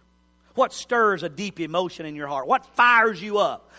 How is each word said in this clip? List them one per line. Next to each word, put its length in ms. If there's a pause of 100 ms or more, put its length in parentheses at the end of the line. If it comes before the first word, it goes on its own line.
(540)
What 200
stirs 480
a 80
deep 280
emotion 460
in 100
your 140
heart? 180
What 200 (100)
fires 440
you 180
up? 400